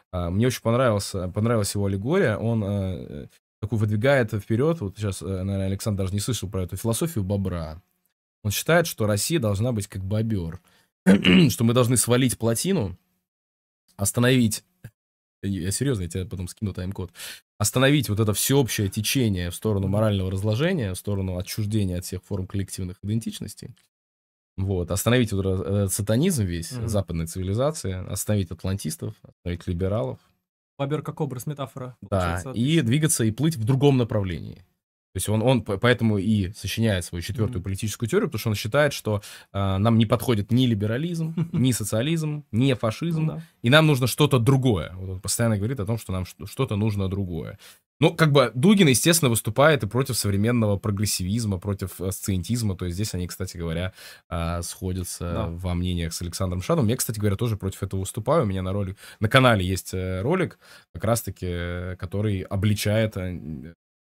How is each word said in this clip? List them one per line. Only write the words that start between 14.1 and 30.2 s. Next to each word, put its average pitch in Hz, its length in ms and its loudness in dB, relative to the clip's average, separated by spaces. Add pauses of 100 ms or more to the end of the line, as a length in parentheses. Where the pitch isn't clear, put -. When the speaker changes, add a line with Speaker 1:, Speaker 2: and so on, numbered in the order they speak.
Speaker 1:
я 95 280 -4
серьёзно, 123 340 -2
я 85 40 -6
тебе 92 160 -6
потом 90 240 -8
скину 98 240 -6
тайм-код, 92 380 -8 (480)
остановить 131 500 2
вот 104 120 0
это 107 120 2
всеобщее 113 560 2
течение 101 640 0
в - 40 -10
сторону 98 340 0
морального 101 420 2
разложения, 110 640 0
в - 40 -8
сторону 95 400 -4
отчуждения 101 600 -2
от 87 60 -6
всех - 200 -8
форм 95 220 -6
коллективных 95 560 -6
идентичностей. 113 720 -6 (840)
Вот, 95 340 0
остановить 117 420 2
вот 95 140 0
этот, 95 200 0
э, 101 220 2
сатанизм 117 560 0
весь 85 280 -4
Speaker 2:
Мгм. 117 160 -6
Speaker 1:
западной 90 380 -2
цивилизации, 98 680 -2 (160)
остановить 98 400 -2
атлантистов, 95 720 -6
остановить - 460 -8
либералов. 101 500 -2 (600)